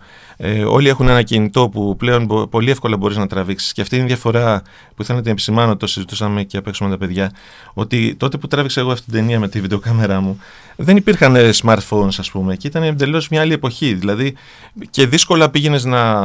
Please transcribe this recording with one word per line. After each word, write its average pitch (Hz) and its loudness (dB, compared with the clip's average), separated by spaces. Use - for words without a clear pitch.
Ε, 107 -2
όλοι 135 4
έχουν 131 4
ένα 123 6
κινητό 113 0
που 101 -2
πλέον 120 0
μπο-, 110 -2
πολύ 117 0
εύκολα 117 -2
μπορείς 101 -2
να 101 -2
τραβήξεις. 95 -6
Και - -8
αυτή 98 -4
είναι 127 0
η - -2
διαφορά 117 0
που - -10
ήθελα 123 -4
να 120 -4
την 113 0
επισημάνω, 110 2
το 104 -6
συζητούσαμε 101 -4
και 98 -8
απ' 98 -6
έξω 101 -6
με 98 -2
τα 95 -4
παιδιά, 95 -4
ότι 113 -2
τότε 135 -2
που 147 -10
τράβηξα 139 -2
εγώ 127 -2
αυτή 120 -4
την 113 -10
ταινία 113 0
με 104 -2
τη 104 -6
βιντεοκάμερά 101 -2
μου, 98 -4
δεν 185 2
υπήρχαν, 151 4
ε, 117 8
smartphones, 104 2
ας 92 -10
πούμε, 95 -4
και 113 -12
ήταν 160 -4
εντελώς 151 -2
μια 156 0
άλλη 160 2
εποχή. 147 -2
Δηλαδή, 104 -2
και 135 4
δύσκολα 160 4
πήγαινες 143 0
να 123 2